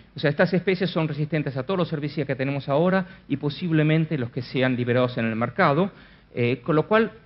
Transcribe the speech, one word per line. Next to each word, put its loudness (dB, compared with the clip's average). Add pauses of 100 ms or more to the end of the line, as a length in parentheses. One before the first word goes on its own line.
(160)
O -12
sea, 2
estas 2
especies 0
son 0
resistentes -4
a -4
todos -4
los -2
herbicidas -4
que -2
tenemos -4
ahora 2 (220)
y -2
posiblemente 2
los -4
que -6
sean 0
liberados 0
en 0
el -2
mercado, 2 (440)
eh, 0
con 2
lo 2
cual 2 (140)